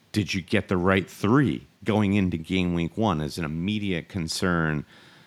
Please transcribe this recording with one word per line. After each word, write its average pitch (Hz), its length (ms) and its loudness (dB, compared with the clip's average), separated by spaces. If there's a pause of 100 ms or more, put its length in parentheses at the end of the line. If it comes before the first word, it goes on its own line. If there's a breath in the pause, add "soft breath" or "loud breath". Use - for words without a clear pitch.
(120 loud breath)
did 104 200 -2
you 95 80 -4
get 92 280 -2
the 92 100 0
right 95 300 2
three 107 580 2 (180)
going 104 300 2
into 95 240 0
game 90 360 0
week 85 220 -2
one 98 240 0
is 73 160 -6
an 87 80 -4
immediate 90 640 -4
concern 82 760 0 (420 soft breath)